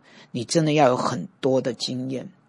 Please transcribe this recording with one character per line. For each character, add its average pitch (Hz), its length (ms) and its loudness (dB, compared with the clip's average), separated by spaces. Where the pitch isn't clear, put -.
你 120 120 -6
真 156 220 2
的 151 80 2
要 147 160 6
有 127 80 2
很 - 280 -4
多 131 220 2
的 131 120 -4
经 127 360 -8
验， 127 180 -8